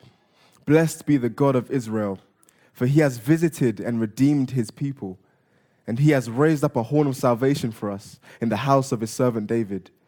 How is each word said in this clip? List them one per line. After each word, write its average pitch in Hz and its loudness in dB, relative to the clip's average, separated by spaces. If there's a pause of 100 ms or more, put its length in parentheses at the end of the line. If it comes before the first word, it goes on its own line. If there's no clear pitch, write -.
(640)
"Blessed 156 2
be 147 2
the 120 0
God 131 2
of 120 -2
Israel, 110 -4 (540)
for 127 -2
he 143 4
has 135 2
visited 139 0
and 113 -2
redeemed 131 2
his 120 -4
people, 135 -8 (680)
and 113 -4
he 147 6
has 123 2
raised 147 2
up 139 0
a 117 0
horn 147 2
of 131 -4
salvation 127 0
for 107 -8
us - -12 (220)
in 117 -2
the 107 -2
house 135 2
of 113 -4
his 110 -6
servant 113 -2
David, 101 -4 (180)